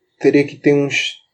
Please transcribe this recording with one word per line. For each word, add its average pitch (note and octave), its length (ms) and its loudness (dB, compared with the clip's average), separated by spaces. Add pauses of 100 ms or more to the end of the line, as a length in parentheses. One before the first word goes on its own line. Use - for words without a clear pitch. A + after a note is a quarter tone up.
(200)
teria C#3+ 240 2
que - 100 -14
ter - 180 0
uns C#3+ 420 -2 (200)